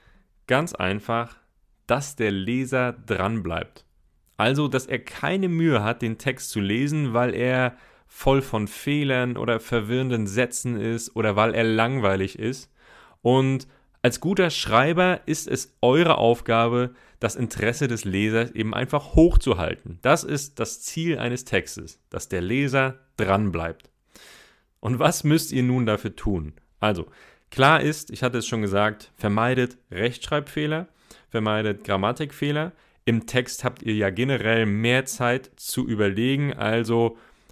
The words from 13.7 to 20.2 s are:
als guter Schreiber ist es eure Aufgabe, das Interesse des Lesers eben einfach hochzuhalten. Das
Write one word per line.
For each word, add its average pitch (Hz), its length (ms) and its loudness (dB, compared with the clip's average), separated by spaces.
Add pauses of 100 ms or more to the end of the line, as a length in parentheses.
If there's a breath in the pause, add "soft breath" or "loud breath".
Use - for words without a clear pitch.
als 123 160 0
guter 180 300 2
Schreiber 160 720 2
ist - 240 -4
es - 320 -6
eure 156 380 6
Aufgabe, 117 760 2 (260 loud breath)
das 113 160 -2
Interesse 123 520 -2
des 117 160 -4
Lesers 107 460 0
eben 110 240 -4
einfach 127 400 -2
hochzuhalten. 90 880 4
Das 135 220 4